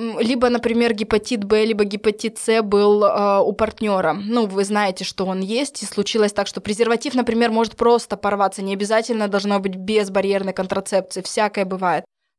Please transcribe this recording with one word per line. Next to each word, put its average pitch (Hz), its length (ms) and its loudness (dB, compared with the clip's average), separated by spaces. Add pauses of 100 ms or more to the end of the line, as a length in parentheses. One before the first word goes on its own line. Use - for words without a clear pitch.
(160)
м, 151 40 -4
либо, 247 300 2
например, 233 440 0
гепатит 214 520 -2
Б, 214 200 4
либо 208 200 0
гепатит 208 520 -4
С 226 240 2
был, 208 440 4
а, 202 360 4
у 202 120 2
партнёра. 202 600 0
Ну, 214 340 0
вы 196 160 -2
знаете, 196 420 -2
что - 200 -6
он 185 160 -2
есть, 226 420 -4
и - 20 -10
случилось 208 480 0
так, 202 140 -2
что - 140 -10
презерватив, 226 540 -2
например, 233 360 2
может 220 240 0
просто 233 420 2
порваться, 202 440 0
не 196 120 -4
обязательно 214 540 0
должно 202 320 0
быть 190 160 -4
без 196 340 0
барьерной 196 440 0
контрацепции, 190 680 -4
всякое 208 440 -2
бывает. 185 380 -2 (360)